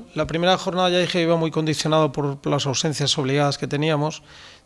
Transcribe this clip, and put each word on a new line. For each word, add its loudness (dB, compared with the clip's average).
La -2
primera 2
jornada 0
ya 2
dije 0
iba 4
muy 0
condicionado 2
por, -4
por -4
las 0
ausencias 0
obligadas 0
que -6
teníamos. -2